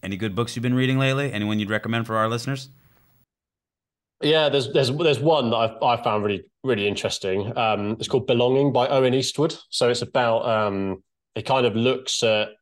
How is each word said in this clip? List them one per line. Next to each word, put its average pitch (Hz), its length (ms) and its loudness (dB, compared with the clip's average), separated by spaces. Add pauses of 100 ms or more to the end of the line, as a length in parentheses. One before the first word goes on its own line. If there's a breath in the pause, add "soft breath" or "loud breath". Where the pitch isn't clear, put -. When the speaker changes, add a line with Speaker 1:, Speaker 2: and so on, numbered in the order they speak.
Speaker 1:
Any 95 140 -6
good 98 180 -4
books 117 200 -4
you've 117 80 -8
been 127 100 0
reading 131 260 2
lately? 135 320 0
Anyone 104 280 -2
you'd 101 100 -2
recommend 113 380 -2
for 110 100 -2
our 110 100 2
listeners? 120 420 -6 (1500 soft breath)
Speaker 2:
Yeah, 151 280 4
there's, 135 240 0
there's, 139 180 2
there's 147 280 2
one 143 320 2
that 120 40 0
I've, 113 260 0
I 120 220 2
found 107 220 0
really, 101 180 -2 (200)
really 107 240 0
interesting. 98 720 -4
Um, 107 420 -2
it's - 100 -8
called 127 180 0
Belonging 131 460 2
by 127 140 2
Owen 131 260 2
Eastwood. 143 420 -2 (140)
So 123 200 0
it's 120 120 0
about, 117 440 0
um, 101 580 -2 (320)
it 110 80 -8
kind 131 220 2
of 107 100 2
looks 127 460 -2
at 107 280 0 (120)